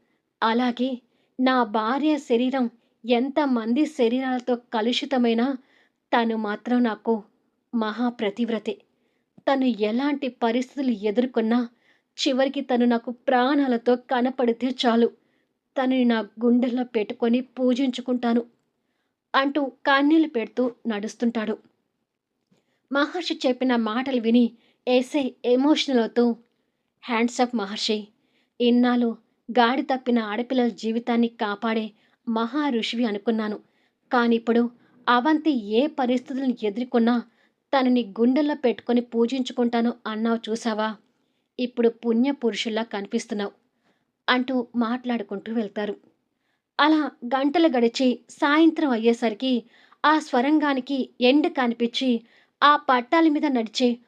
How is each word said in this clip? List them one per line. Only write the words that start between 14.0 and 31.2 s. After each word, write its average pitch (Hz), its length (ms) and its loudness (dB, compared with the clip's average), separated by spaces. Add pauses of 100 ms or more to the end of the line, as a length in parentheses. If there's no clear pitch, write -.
చాలు, 233 260 2 (640)
తనని 262 300 0
నా 233 140 2
గుండెల్లో 240 640 0
పెట్టుకొని 233 580 -2
పూజించుకుంటాను," 247 1040 -2 (920)
అంటూ 277 260 2 (240)
కన్నీళ్లు 294 420 4
పెడుతూ 233 440 -4 (160)
నడుస్తుంటాడు. 220 680 -4 (1300)
మహర్షి 320 560 -4
చెప్పిన 254 280 0
మాటలు 240 460 -2
విని 233 300 4 (360)
ఎస్ఐ 254 420 0 (160)
ఎమోషనల్ 269 540 2
అవుతూ, 233 360 0 (680)
"హ్యాండ్స్ 240 380 -2
అప్ 240 140 0
మహర్షి, 208 520 -4 (540)
ఇన్నాళ్ళు 240 560 2 (340)
గాడి 247 300 2
తప్పిన 254 380 -2
ఆడపిల్లల 240 500 -2
జీవితాన్ని 226 580 -2